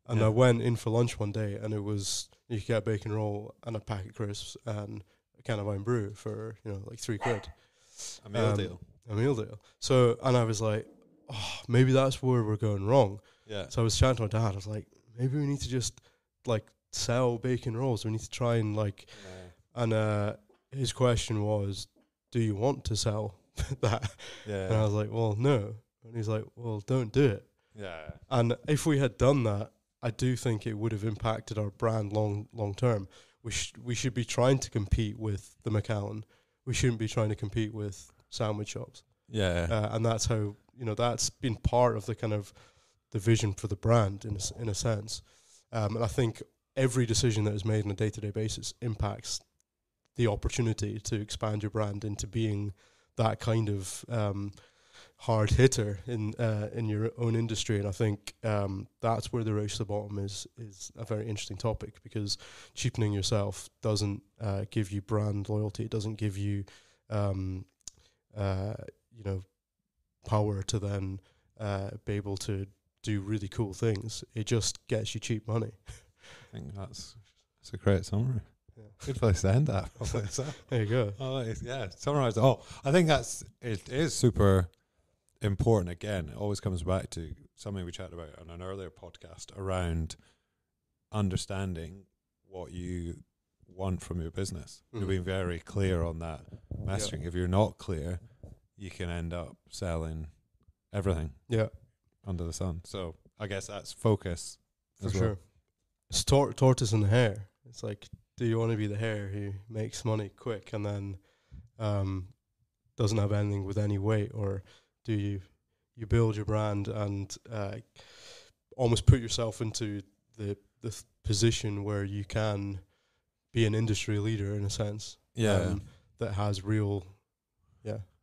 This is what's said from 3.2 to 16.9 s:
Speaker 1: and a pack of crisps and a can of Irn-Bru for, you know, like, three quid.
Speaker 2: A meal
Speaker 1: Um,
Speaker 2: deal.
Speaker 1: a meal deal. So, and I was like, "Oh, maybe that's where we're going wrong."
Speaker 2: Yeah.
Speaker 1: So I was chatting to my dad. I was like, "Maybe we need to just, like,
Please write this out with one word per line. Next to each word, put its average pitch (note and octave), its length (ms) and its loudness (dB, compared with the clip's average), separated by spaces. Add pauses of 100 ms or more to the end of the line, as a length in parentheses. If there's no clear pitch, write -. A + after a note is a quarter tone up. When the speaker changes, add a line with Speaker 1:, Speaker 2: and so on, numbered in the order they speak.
Speaker 1:
and A#2 100 -8
a G#2+ 60 -6
pack G2+ 260 -6
of - 80 -18
crisps G#2 420 -8 (100)
and G#2 360 -8 (360)
a - 40 -20
can A2+ 160 -4
of G2+ 80 -4
Irn-Bru G#2 480 -2
for, G#2+ 480 -10
you G#2+ 100 -8
know, G2 120 -8
like, A2+ 160 -14
three A2+ 180 -4
quid. A2+ 300 -2 (760)
Speaker 2:
A A2 40 -18
meal G#2+ 180 0
Speaker 1:
Um, G#2 100 2
Speaker 2:
deal. F2+ 240 -4 (280)
Speaker 1:
a A2 60 -4
meal B2 200 2
deal. A2 260 -6 (200)
So, B2 420 6
and B2+ 140 4
I A#2+ 80 6
was A2+ 160 0
like, A2 260 0 (440)
"Oh, G#2+ 380 -8
maybe B2+ 240 8
that's C3 300 4
where B2+ 220 4
we're G#2+ 120 0
going G2+ 300 0
wrong." G#2+ 340 6 (260)
Speaker 2:
Yeah. G2+ 240 -6
Speaker 1:
So - 100 0
I A2+ 40 6
was A2 120 4
chatting C3 200 6
to A#2+ 60 0
my G#2 60 2
dad. A2 240 2
I F#2+ 40 -4
was G2 100 -8
like, G#2+ 200 -6 (300)
"Maybe C3 220 0
we D3 80 0
need C#3+ 140 0
to C3 80 -4
just, B2 320 -2 (440)
like, A2+ 220 0 (240)